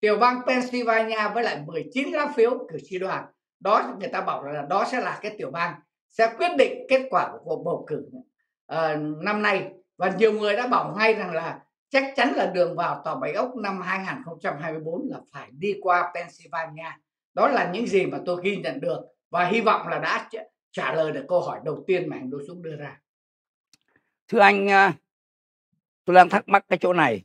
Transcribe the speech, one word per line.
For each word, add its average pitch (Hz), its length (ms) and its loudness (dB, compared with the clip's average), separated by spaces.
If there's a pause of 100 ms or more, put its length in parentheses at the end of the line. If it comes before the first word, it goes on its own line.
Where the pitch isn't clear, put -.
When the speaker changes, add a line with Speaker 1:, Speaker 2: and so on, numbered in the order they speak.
Speaker 1:
Tiểu 214 160 4
bang 247 300 4
Pennsylvania 226 880 0
với 240 80 0
lại 175 240 -2
mười 170 260 -6
chín 269 160 -4
lá 294 180 -2 (100)
phiếu 247 360 2
cử 151 120 -8
tri 185 140 -10
đoàn. 175 260 -6 (360)
Đó, 220 380 0
người 180 100 -8
ta - 120 -4
bảo 143 240 -4
là 147 240 -8
đó 202 240 2
sẽ 254 80 -2
là 175 220 -4
cái 214 160 -8
tiểu 143 120 -8
bang 165 240 -4 (340)
sẽ 226 300 0
quyết 349 200 0
định - 300 2
kết 262 220 2
quả 170 220 2
của - 120 -16
cuộc 160 200 -4
bầu 165 240 -4
cử, - 180 -6 (600)
ờ, 156 300 0
năm 160 460 -2
nay. 196 260 0 (280)
Và 185 220 0
nhiều 214 140 6
người 208 240 0
đã 247 100 -2
bảo 156 320 0
ngay 220 160 4
rằng 190 180 -6
là 160 280 -6 (280)
chắc 269 160 2 (120)
chắn 254 180 2
là 196 120 0
đường 175 300 0
vào 156 280 -2
Tòa 156 100 -4
Bạch 143 200 -6
Ốc 254 220 -2
năm 196 240 -6
hai 185 180 -4
nghìn 175 260 -8
không 165 160 -14
trăm 175 200 -4
hai 160 120 -6
mươi 156 120 -8
bốn 170 260 -6
là 127 80 -10 (140)
phải 139 200 -16
đi 185 300 -4
qua 180 320 2
Pennsylvania. 160 760 -10 (440)
Đó 208 140 4
là 190 240 0
những 220 140 -4
gì 190 200 2
mà - 200 -6
tôi 175 160 -4
ghi 196 140 -2
nhận 156 240 -6
được 165 180 -4 (320)
và 175 140 0
hy 208 160 2
vọng 196 280 0
là 160 100 -2
đã 175 300 -4 (440)
trả - 200 -4
lời 160 200 0
được 139 160 -6
câu 175 120 4
hỏi 131 240 -6
đầu 151 220 -6
tiên 175 220 0
mà 143 80 -8
anh 131 140 -10
Đỗ 143 120 -8
Dũng 175 200 -14
đưa 160 140 -10
ra. 143 240 -14 (1300)
Speaker 2:
Thưa 226 100 0
anh, 202 320 6
à, 196 220 6 (1120)
tôi 175 100 2
đang 180 140 12
thắc 196 200 0
mắc 196 200 4
cái 185 100 2
chỗ 180 140 2
này. 131 320 4